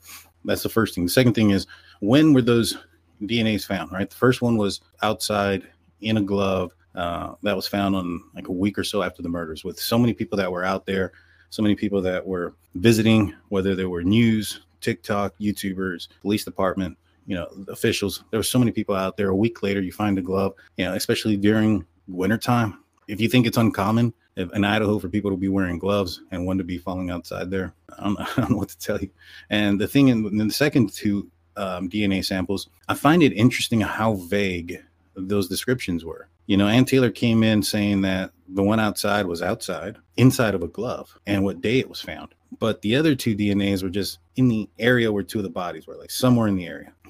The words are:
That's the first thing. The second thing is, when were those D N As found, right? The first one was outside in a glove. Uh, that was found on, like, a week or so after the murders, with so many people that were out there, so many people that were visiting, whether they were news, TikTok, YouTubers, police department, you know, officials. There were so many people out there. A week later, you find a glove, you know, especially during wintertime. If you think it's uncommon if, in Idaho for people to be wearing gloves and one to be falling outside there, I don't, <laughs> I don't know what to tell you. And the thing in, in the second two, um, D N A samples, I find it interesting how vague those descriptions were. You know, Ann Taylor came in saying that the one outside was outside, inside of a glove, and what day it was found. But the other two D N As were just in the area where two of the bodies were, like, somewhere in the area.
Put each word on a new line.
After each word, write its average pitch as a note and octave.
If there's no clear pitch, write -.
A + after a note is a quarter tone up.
That's F#2+
the -
first G#2+
thing. F2
The F2
second B2
thing G#2+
is, F#2+
when D3
were B2+
those A#2
D A2+
N A2
As G#2+
found, E2+
right? F#2
The -
first B2
one A#2+
was G2+
outside G2+
in A2
a G#2+
glove. G2
Uh, E2+
that G2+
was F#2+
found G2+
on, F2+
like, F#2+
a -
week G2+
or F#2
so G2+
after F#2
the E2+
murders, E2
with F2+
so -
many A#2+
people A2
that F#2
were F2+
out F#2+
there, F#2+
so -
many G#2
people G2
that F#2
were F2+
visiting, A2
whether G2
they F#2
were F2
news, A2
TikTok, G2+
YouTubers, F#2+
police G#2
department, F#2
you -
know, E2
officials. G#2
There A2+
were G2
so -
many A#2+
people G2+
out F#2+
there. G2+
A F#2+
week A2+
later, G2
you F2+
find G2+
a F#2+
glove, F#2+
you F#2
know, F#2
especially G#2+
during G#2+
wintertime. G#2+
If G#2
you A2+
think B2
it's A#2
uncommon A2+
if, F#2
in G2+
Idaho G#2+
for F#2+
people G2+
to F#2+
be F#2+
wearing F#2
gloves F#2+
and F2+
one F#2+
to F#2+
be F2
falling F#2
outside F2+
there, F#2
I -
don't, G2
<laughs> -
I C3
don't A2
know G#2+
what F#2
to -
tell G#2
you. G2
And G2+
the G2+
thing C#3
in, A2+
in G2+
the G2+
second C#3+
two, G2+
um, F#2
D G#2
N G2
A F#2+
samples, F#2+
I G2+
find E3
it B2+
interesting A2+
how G#2+
vague F2+
those G2
descriptions F#2
were. -
You G2
know, G2+
Ann A#2+
Taylor B2+
came A2+
in G#2+
saying G#2
that F#2+
the F#2+
one G#2+
outside G#2
was E2+
outside, F2+
inside A#2+
of F2
a E2+
glove, G2+
and G2+
what F2+
day A2
it B2
was -
found. D2
But A2+
the G#2+
other D#3
two A2+
D G2+
N G2+
As G2
were F#2+
just F#2
in C3
the A2
area A#2
where G2+
two G#2+
of G2+
the F#2
bodies E2+
were, -
like, D#2
somewhere A#2+
in G2
the F2+
area. -